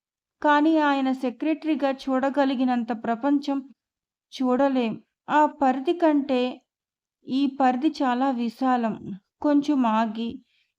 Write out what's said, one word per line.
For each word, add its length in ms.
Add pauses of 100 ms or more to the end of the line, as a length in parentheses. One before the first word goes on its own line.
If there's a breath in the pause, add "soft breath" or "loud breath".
(420)
కానీ 360
ఆయన 340
సెక్రటరీగా 800
చూడగలిగినంత 1000
ప్రపంచం 680 (760)
చూడలేం. 600 (360)
ఆ 160
పరిధి 480
కంటే 480 (840)
ఈ 200
పరిధి 420
చాలా 400
విశాలం." 680 (460)
కొంచెం 440
ఆగి, 440 (500)